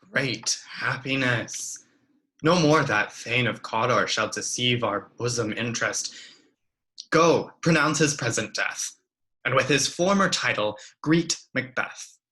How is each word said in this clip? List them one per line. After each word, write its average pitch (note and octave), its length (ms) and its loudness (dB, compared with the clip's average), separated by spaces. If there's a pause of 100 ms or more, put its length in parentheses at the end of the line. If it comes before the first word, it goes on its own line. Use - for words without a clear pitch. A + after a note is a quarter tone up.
(100)
Great B2 480 -4 (120)
happiness. B2+ 1120 -4 (580)
No E3+ 160 4
more D#3 260 6
that G#2 280 0
Thane A#2+ 340 -2
of G#2 160 -4
Cawdor A2+ 440 0
shall G#2+ 220 0
deceive A#2+ 540 -2
our G2+ 360 -4
bosom A#2+ 340 -2
interest. A2 640 -4 (960)
Go, D#3+ 400 4 (100)
pronounce D#3 380 2
his D3 160 2
present A2 400 -4
death, - 400 -6 (500)
and B2+ 100 -2
with B2+ 140 2
his C#3 180 2
former G3 420 2
title, G#2+ 500 -2 (240)
greet E3 360 2 (160)
Macbeth. - 640 -6 (140)